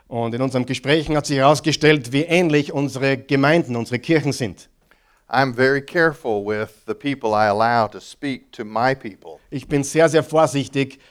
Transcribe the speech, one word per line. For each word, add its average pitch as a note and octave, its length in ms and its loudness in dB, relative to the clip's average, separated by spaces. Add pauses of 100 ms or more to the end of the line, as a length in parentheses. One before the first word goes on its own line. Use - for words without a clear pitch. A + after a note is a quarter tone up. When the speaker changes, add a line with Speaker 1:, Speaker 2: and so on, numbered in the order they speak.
Speaker 1:
Und A#2 280 -6
in B2 80 -4
unseren B2+ 240 -2
Gesprächen C#3+ 500 -2
hat C#3+ 80 -2
sich C#3+ 140 -2
herausgestellt, D3 760 2
wie C#3+ 120 0
ähnlich E3 500 0
unsere C3+ 420 -2
Gemeinden, C3+ 580 2
unsere A#2 240 -4
Kirchen C#3+ 340 0
sind. G#2 360 -8 (640)
Speaker 2:
I'm C3 240 0
very C3 260 2
careful C#3 640 0
with G#2+ 420 -6
the G#2+ 80 -6
people C3 360 -4
I G#2+ 180 4
allow A2+ 400 2
to F#2+ 120 -14
speak - 520 -10
to A#2 140 -12
my A#2 280 0
people. F2+ 440 -12 (120)
Speaker 1:
Ich C#3+ 160 -10
bin C#3+ 160 0
sehr, D#3 280 2
sehr D3+ 120 4
vorsichtig, C#3 760 -2 (120)